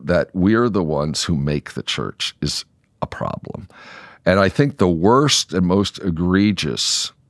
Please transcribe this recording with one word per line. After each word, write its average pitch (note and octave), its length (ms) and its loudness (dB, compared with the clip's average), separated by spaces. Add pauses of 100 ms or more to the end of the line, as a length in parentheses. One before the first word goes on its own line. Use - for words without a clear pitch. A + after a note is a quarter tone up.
that D#2+ 320 0
we're A2 360 2
the F#2+ 140 0
ones D2+ 400 -2
who E2+ 140 -2
make D2 360 -4
the C#2 100 -8
Church - 580 -8
is - 240 -4 (360)
a - 60 -4
problem. - 600 -10 (580)
And F#2+ 140 4
I G2 100 4
think C#3+ 280 0
the F#2+ 120 4
worst A2 640 2
and F2+ 140 2
most F#2+ 320 0
egregious F2+ 1120 0 (180)